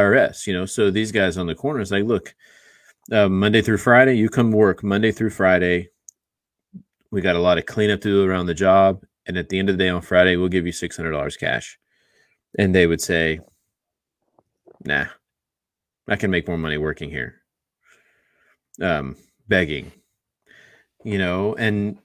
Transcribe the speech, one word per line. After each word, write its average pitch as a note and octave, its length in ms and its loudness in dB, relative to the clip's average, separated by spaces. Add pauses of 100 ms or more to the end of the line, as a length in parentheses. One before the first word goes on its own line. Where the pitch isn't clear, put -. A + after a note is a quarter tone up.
R G2+ 120 4
S, - 320 0
you G2+ 60 -4
know? F#2 120 -4
So G2+ 260 0
these G#2+ 220 -2
guys F#2+ 240 0
on F2 100 -4
the E2 80 -6
corner C#3 260 -6
is G2 100 -8
like, G2+ 140 0
"Look, A2+ 300 -4 (760)
uh, G#2 180 4
Monday G#2 320 2
through A2 180 0
Friday, B2+ 380 4
you A2 120 2
come A#2 220 0
work G#2+ 320 2
Monday G#2 300 0
through A2 180 -4
Friday. F2+ 580 0 (1200)
We G2+ 100 -2
got F2 160 0
a - 40 0
lot F2 160 4
of E2 100 -4
cleanup G#2 340 0
to G#2+ 80 -2
do G2 160 4
around F#2 220 0
the E2+ 60 -2
job. F#2+ 500 4 (220)
And F2+ 120 -8
at F2 120 -8
the F#2+ 100 -4
end G2 100 0
of F#2+ 80 0
the F#2 60 0
day F#2 60 2
on F2+ 120 -2
Friday, F2+ 360 2
we'll F2+ 120 -2
give F2 180 -2
you F2 60 -4
six - 240 -10
hundred E2 140 -6
dollars C#2+ 260 -6
cash." - 420 -6 (800)
And F#2+ 180 2
they F2+ 120 6
would E2 140 -2
say, D#2+ 380 -2 (1500)
"Nah, C#2+ 220 -2 (1000)
I G#2 100 -2
can G2 140 -2
make E2+ 160 -2
more E2+ 100 -4
money D#2 200 -4
working D2+ 340 -8
here, C2 300 -12 (1400)
um, D2+ 340 -4 (320)
begging," D#2 440 -2 (1120)
you G#2 160 -4
know? F#2+ 360 -2
And, G#2 500 -2